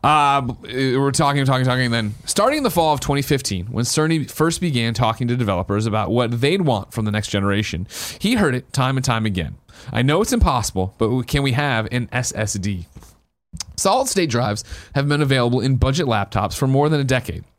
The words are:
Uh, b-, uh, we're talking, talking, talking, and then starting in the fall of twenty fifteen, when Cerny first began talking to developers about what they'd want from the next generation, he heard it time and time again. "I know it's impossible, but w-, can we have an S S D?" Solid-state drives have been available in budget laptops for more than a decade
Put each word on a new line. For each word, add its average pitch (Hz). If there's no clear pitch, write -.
Uh, 143
b-, 127
uh, 135
we're 139
talking, 143
talking, 131
talking, 127
and 117
then 107
starting 254
in 285
the 240
fall 160
of 139
twenty 143
fifteen, 107
when 120
Cerny 156
first 165
began 120
talking 117
to 123
developers 101
about 104
what 117
they'd 170
want 120
from 110
the 104
next 104
generation, 98
he 214
heard 175
it -
time 135
and 131
time 113
again. 90
"I 113
know 147
it's 233
impossible, 123
but 113
w-, 123
can 139
we 135
have 123
an 123
S 123
S 107
D?" 95
Solid-state 196
drives 113
have 143
been 147
available 127
in 131
budget 135
laptops 101
for 135
more 139
than 156
a 135
decade 123